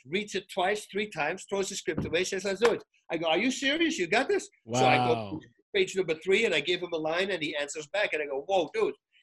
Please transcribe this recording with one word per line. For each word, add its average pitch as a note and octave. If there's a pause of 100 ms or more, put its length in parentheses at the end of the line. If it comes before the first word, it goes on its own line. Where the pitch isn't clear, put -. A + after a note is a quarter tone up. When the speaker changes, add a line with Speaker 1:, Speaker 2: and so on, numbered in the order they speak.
Speaker 1:
reads G#3
it F#3+
twice, G3+
three G#3
times, D#3+
throws G3
the G3
script D#3
away, E3
says, F#3
"Let's F#3+
do A3+
it." D#3 (300)
I E3+
go, E3
"Are E3
you A#3+
serious? D4
You F3
got G#3+
this?" G4+ (240)
So B2
I B2+ (100)
go A#2+
Speaker 2:
Wow. G#2
Speaker 1:
to - (260)
page F#3+
number E3 (100)
three, G#3
and F3
I D3+
give E3+
him F3
a - (140)
line, F#3
and A3
he D3+
answers D3
back. G3
And D#3
I C#3+
go, C#3
"Whoa, F#3
dude." G#3+ (280)